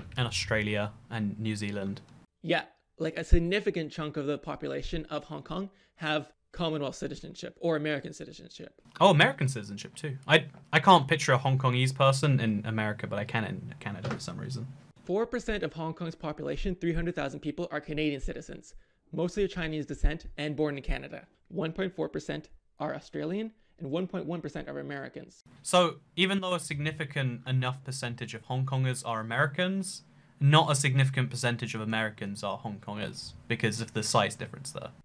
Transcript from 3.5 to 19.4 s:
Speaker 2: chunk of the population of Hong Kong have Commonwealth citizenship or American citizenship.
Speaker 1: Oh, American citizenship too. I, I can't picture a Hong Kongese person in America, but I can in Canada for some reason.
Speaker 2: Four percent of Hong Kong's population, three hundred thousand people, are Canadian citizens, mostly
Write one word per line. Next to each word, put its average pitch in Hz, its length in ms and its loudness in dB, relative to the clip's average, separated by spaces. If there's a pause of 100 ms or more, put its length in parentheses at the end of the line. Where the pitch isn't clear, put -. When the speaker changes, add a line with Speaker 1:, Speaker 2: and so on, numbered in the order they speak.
Speaker 2:
chunk 151 240 -6
of 147 100 -2
the 143 120 -2
population 143 720 -6
of 151 160 -8
Hong 151 180 -10
Kong 190 260 -8 (260)
have 156 360 -4 (220)
Commonwealth 156 420 -2
citizenship - 640 -10
or 165 140 2
American 151 380 -2
citizenship. - 640 -16 (220)
Speaker 1:
Oh, 185 80 10
American 180 380 6
citizenship 104 480 -8
too. 143 220 -8 (100)
I, 156 180 8 (260)
I 156 80 6
can't 165 280 10
picture 147 260 4
a 123 40 10
Hong 135 200 4
Kongese 131 360 2
person 135 460 6
in 110 260 2
America, 107 420 -2
but 104 100 -4
I 104 80 -2
can 113 180 -2
in 95 360 -6
Canada 101 300 -8
for - 100 -6
some 90 180 -10
reason. 120 300 -8 (360)
Speaker 2:
Four 208 220 0
percent 226 380 -4
of 147 100 -4
Hong 160 220 -6
Kong's 165 200 -6
population, 151 600 -4
three 170 180 0
hundred 170 220 0
thousand 143 240 -4
people, - 320 -6
are 147 100 -4
Canadian 151 400 -2
citizens, - 540 -8 (360)
mostly 175 320 0